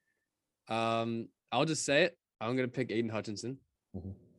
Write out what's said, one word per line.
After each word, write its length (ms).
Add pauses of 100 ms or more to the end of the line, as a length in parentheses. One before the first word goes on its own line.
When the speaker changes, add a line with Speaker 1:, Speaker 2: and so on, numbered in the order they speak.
(680)
Speaker 1:
Um, 640 (220)
I'll 140
just 200
say 180
it. 140 (240)
I'm 140
gonna 120
pick 220
Aiden 200
Hutchinson. 480 (380)
Speaker 2:
Mm-hmm. 160 (280)